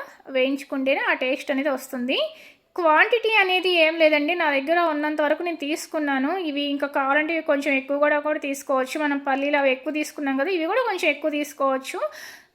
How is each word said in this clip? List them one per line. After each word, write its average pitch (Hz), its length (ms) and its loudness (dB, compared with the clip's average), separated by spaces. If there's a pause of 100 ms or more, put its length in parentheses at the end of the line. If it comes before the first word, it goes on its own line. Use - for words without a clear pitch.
(280)
వేయించుకుంటేనే 269 720 -2
ఆ 392 140 0
టేస్ట్ 269 360 -4
అనేది 277 180 -2
వస్తుంది. 262 520 -4 (560)
క్వాంటిటీ 370 580 4
అనేది 370 400 2
ఏం 320 240 4
లేదండి, 311 360 4
నా 330 160 0
దగ్గర 285 300 2
ఉన్నంత 302 420 0
వరకు 302 200 0
నేను 339 140 -4
తీసుకున్నాను. 294 800 -2
ఇవి 294 280 -4
ఇంకా 285 220 -2
కావాలంటే 302 540 0
కొంచెం 294 340 0
ఎక్కువ 269 240 -2
కూడా, 294 220 4
కూడా 302 180 -2
తీసుకోవచ్చు. 277 600 -2
మనం 285 180 2
పల్లీలు 277 380 0
అవి 277 140 4
ఎక్కువ 262 220 -2
తీసుకున్నాం 294 440 -2
కదా, 277 140 0
ఇవి 330 160 0
కూడా 440 160 2
కొంచెం 370 280 0
ఎక్కువ 294 200 -2
తీసుకోవచ్చు. 285 680 -2 (560)